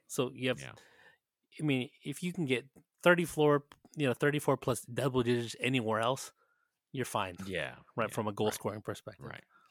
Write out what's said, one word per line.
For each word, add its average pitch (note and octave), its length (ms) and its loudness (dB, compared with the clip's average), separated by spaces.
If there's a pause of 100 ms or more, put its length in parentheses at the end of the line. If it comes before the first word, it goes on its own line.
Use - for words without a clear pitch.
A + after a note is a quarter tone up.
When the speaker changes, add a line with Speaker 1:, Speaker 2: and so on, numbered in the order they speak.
Speaker 1:
So B2+ 280 -2
you B2 160 -4
have, A2+ 100 -4
Speaker 2:
Yeah. C2+ 120 -14 (880)
Speaker 1:
I D#3+ 40 -4
mean, C3 240 0 (160)
if - 180 -8
you F3 100 -4
can F3 140 -2
get B2+ 200 0 (360)
thirty-four, D3+ 600 4 (320)
you D3 100 2
know, B2 80 4
thirty-four C#3+ 440 2
plus - 240 0
double B2+ 400 0
digits A#2 380 0
anywhere A2 400 2
else, B2 320 -2 (600)
you're B2+ 120 -4
fine. F#2+ 320 -4 (100)
Speaker 2:
Yeah, D2+ 280 -4 (220)
Speaker 1:
Right, A2 120 0
Speaker 2:
yeah, - 60 -10
Speaker 1:
from G#2+ 140 -2
a G#2 40 -4
goal G#2+ 160 0
Speaker 2:
right, G#2+ 60 -2
Speaker 1:
scoring G#2+ 280 -6
perspective. - 440 -12
Speaker 2:
right. - 160 -14 (280)